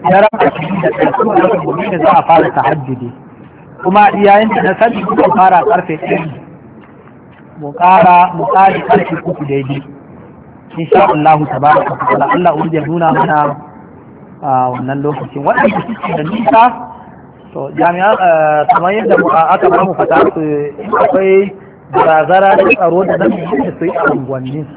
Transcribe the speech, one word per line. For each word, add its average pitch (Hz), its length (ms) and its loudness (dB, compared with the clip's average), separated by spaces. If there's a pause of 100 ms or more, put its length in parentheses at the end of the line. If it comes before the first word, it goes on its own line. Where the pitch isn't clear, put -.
(100)
daren 208 280 4
ashirin 185 440 -2
da 156 80 -2
ɗaya, - 220 -2
kuma 220 220 -2 (280)
gobe - 280 -6
ne 175 80 -4
za 320 120 2
a 165 120 4
fara 160 280 2
tahajjudi. 127 640 -4 (720)
Kuma 196 280 4
iyayen 202 380 4
da 196 140 -2
na 185 160 0
sani 220 240 0
suka 180 340 0
fara 185 280 4
karfe 165 320 -2
ɗaya. 175 300 -6 (1300)
Mu 143 120 -10
ƙara, 175 600 4
mu 160 120 -4
ƙara 190 420 2
karfe 185 340 0
uku 160 220 -8
daidai. 139 380 -4 (960)
Insha 165 260 2
Allah 156 420 2
tabaraka 143 440 0
wa - 80 -8
ta'ala, - 260 -2 (100)
Allah 175 200 0
ubangiji 160 220 -4
ya 147 100 -4
nuna 160 260 0
mana 151 440 0 (840)
a 127 300 0
wannan 131 300 -6
lokacin. 143 420 -8
Waɗanda - 420 0
suke 185 300 -8
da 151 60 -6
nisa, 220 400 0 (920)
to 139 240 -10
jami'an, 175 420 0
eh, 156 540 2
kamar 170 240 0
yadda 208 240 2
mu, 165 80 0
aka 160 400 2
ba 180 160 2
mu 190 100 -4
fata, - 380 0
su, 165 80 -6 (560)
akwai 190 560 2 (400)
barazana 165 640 2
da 190 80 2
tsaro 170 400 0
da 180 120 -2
nan 185 140 0
da 175 480 -4
su 165 60 -6
yi 175 120 -2
a 156 140 -2
unguwanni. 135 560 -6 (100)